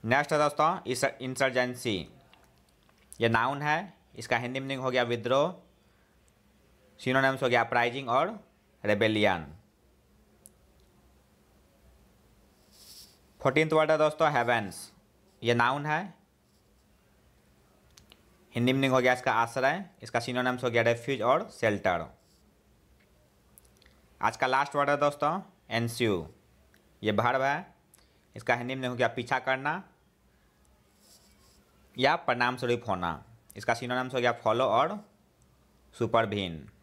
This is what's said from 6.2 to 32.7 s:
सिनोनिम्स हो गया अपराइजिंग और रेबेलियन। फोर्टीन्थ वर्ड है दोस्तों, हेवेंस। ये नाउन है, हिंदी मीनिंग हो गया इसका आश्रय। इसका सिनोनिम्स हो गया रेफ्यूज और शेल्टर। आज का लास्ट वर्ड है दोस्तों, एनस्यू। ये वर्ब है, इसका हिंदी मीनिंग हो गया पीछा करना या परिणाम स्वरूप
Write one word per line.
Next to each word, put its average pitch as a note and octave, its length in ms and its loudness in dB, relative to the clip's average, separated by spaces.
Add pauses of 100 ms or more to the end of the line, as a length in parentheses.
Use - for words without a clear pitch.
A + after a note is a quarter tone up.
सिनोनिम्स C3+ 440 2
हो B2+ 60 2
गया A#2 120 4
अपराइजिंग A#2+ 480 0
और E3+ 300 0 (440)
रेबेलियन। G#2 640 2 (4000)
फोर्टीन्थ D3+ 320 2
वर्ड D#3 180 4
है D#3 60 4
दोस्तों, D3+ 340 2
हेवेंस। A#2 600 0 (500)
ये A#2 120 2
नाउन B2+ 320 2
है, D#3 160 0 (2500)
हिंदी A#2+ 180 2
मीनिंग C3+ 200 2
हो C3 60 4
गया B2 140 4
इसका B2+ 200 -2
आश्रय। C3+ 500 0 (200)
इसका - 160 -4
सिनोनिम्स B2 440 -2
हो B2 60 0
गया A#2 120 2
रेफ्यूज A#2 400 0
और C#3+ 300 0
शेल्टर। F#2+ 540 0 (2250)
आज A2+ 160 -2
का C3 100 0
लास्ट C3+ 280 0
वर्ड C#3+ 140 2
है C#3+ 80 2
दोस्तों, D3 420 0 (300)
एनस्यू। A2+ 580 0 (720)
ये G#2+ 100 0
वर्ब A#2+ 300 2
है, D3 320 -2 (600)
इसका A#2 200 0
हिंदी B2 200 -6
मीनिंग B2+ 160 -4
हो A#2+ 60 -8
गया A#2+ 100 2
पीछा B2+ 320 -2
करना C#3 440 -4 (2250)
या C#3 180 4
परिणाम B2 420 0
स्वरूप A#2+ 300 -2